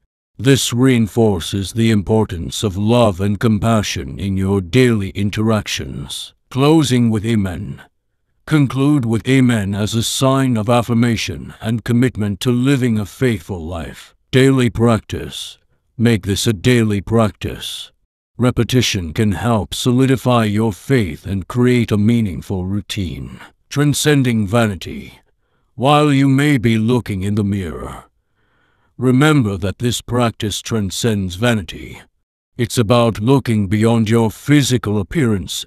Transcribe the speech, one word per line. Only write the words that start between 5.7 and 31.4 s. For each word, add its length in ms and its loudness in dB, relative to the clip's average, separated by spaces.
Closing 580 2
with 160 -2
Amen. 560 -4
Conclude 600 2
with 220 -2
Amen 460 2
as 220 -2
a 80 0
sign 520 0
of 140 -2
affirmation 920 0
and 220 -4
commitment 580 0
to 100 -2
living 480 0
a 80 -4
faithful 580 -4
life. 480 -12
Daily 400 4
practice. 880 -2
Make 280 2
this 200 -2
a 80 0
daily 460 2
practice. 920 -4
Repetition 760 0
can 180 0
help 420 -2
solidify 720 2
your 300 0
faith 520 -2
and 220 -6
create 440 2
a 60 2
meaningful 680 0
routine. 720 -8
Transcending 760 2
vanity. 760 -4
While 360 2
you 160 2
may 300 2
be 200 2
looking 460 -2
in 120 -2
the 80 0
mirror, 600 -6
remember 600 4
that 220 -4
this 220 -2
practice 600 -4
transcends 760 -4
vanity. 640 -4